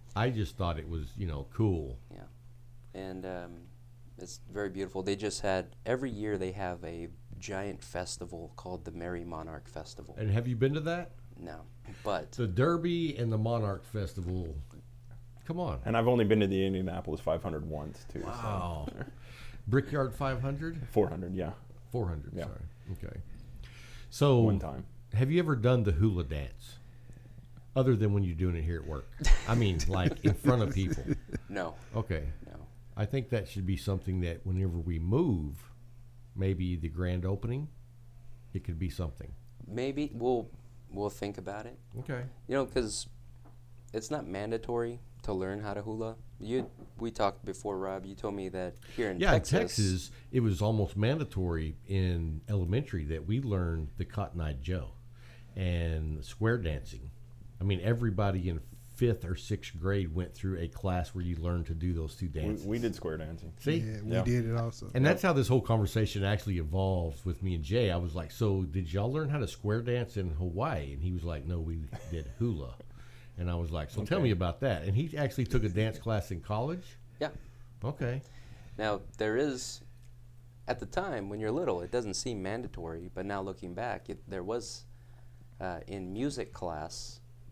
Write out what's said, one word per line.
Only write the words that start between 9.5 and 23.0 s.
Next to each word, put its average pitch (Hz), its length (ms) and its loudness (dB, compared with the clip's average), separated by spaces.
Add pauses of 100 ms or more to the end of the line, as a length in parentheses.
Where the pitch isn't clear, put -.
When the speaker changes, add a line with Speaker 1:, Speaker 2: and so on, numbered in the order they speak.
Speaker 2:
Festival. - 520 -12
Speaker 1:
And 107 100 2
have 117 180 4
you 123 80 0
been 135 200 4
to 156 60 0
that? 170 280 -4 (300)
Speaker 2:
No, 80 220 -10 (420)
but 92 300 -2
Speaker 1:
The 120 120 0
Derby 165 720 4
and 117 160 0
the 110 60 4
Monarch 107 440 2
Festival. 90 720 -2 (920)
Come 170 120 -2
on. 104 260 0
Speaker 3:
And 110 120 4
I've 117 100 6
only 123 160 8
been 107 180 8
to 101 40 8
the 95 180 4
Indianapolis 90 560 0
five 80 220 0
hundred 78 260 -2
once, 76 460 -6
too. - 100 -6
Speaker 1:
Wow. 95 640 -2 (100)
Speaker 3:
So. - 100 -8 (280)
<laughs> - 340 -10
Speaker 1:
Brickyard 131 460 2
five 135 260 0
hundred? 143 400 -2 (120)
Speaker 3:
Four 101 180 6
hundred, 90 240 -4
yeah. 90 200 0 (380)
Speaker 1:
Four 117 160 0
hundred, 80 280 -4
Speaker 3:
Yeah. 85 80 -4
Speaker 1:
sorry. - 180 -6 (420)